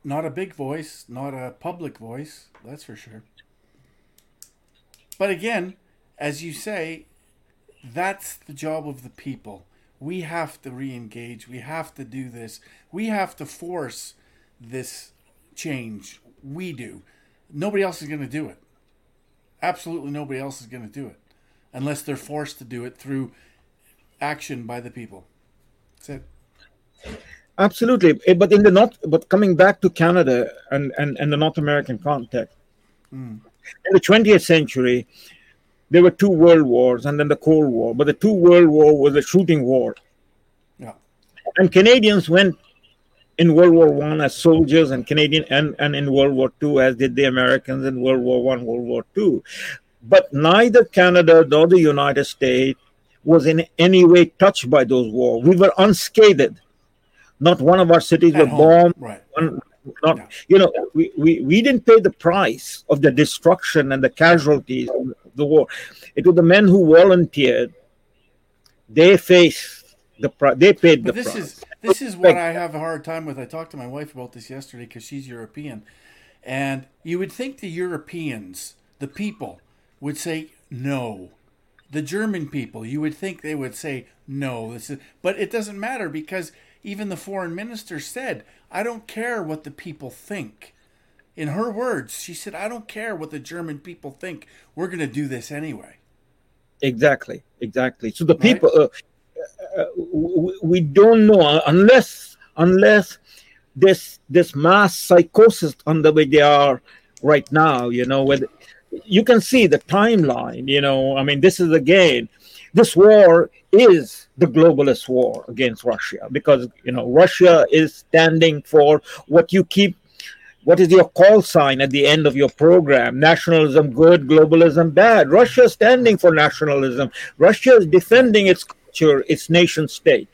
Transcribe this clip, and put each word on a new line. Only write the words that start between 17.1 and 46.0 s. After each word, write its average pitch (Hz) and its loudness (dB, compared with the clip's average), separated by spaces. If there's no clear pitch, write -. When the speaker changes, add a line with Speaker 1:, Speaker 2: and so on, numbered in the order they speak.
Speaker 1:
Nobody 196 -8
else 180 -10
is 147 -18
gonna 147 -14
do 139 -12
it. - -20
Absolutely 165 -12
nobody 139 -14
else 135 -16
is 123 -20
gonna 117 -20
do 135 -18
it - -20
unless 143 -12
they're 143 -14
forced 147 -16
to 135 -20
do 120 -18
it 123 -20
through 135 -12
action 143 -14
by 120 -16
the 120 -20
people. 101 -20
That's - -20
it. 135 -18
Speaker 2:
Absolutely. 202 0
Eh, 185 4
but 170 0
in 208 4
the 208 6
North, 196 2
but 160 -4
coming 196 0
back 185 2
to 180 0
Canada 165 -2
and, 139 -6
and, 143 -6
and 147 -4
the 143 -4
North 156 -4
American 143 -6
context, 123 -10
Speaker 1:
Mm. 120 -18
Speaker 2:
in - -4
the 190 4
twentieth 208 2
century, 127 -2
there 175 4
were 180 4
two 196 -2
world 165 4
wars 123 0
and 147 -4
then 147 -4
the 147 -2
Cold 156 0
War. 113 -6
But 139 -2
the 151 0
two 208 -2
world 175 6
war 151 4
was 139 0
a 143 0
shooting 170 -2
war. 123 -2
Speaker 1:
Yeah. - -20
Speaker 2:
And 185 2
Canadians 208 4
went 180 0
in 165 2
World 175 6
War 165 6
One 151 -4
as 139 -4
soldiers 160 2
and 127 -8
Canadian 151 -2
and, 143 -4
and 147 -4
in 143 -6